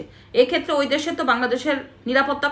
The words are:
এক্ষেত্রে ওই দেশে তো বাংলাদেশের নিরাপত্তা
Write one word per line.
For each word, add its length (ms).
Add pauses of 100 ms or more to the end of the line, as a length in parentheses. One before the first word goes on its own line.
(420)
এক্ষেত্রে 380
ওই 140
দেশে 260
তো 120
বাংলাদেশের 460 (300)
নিরাপত্তা 440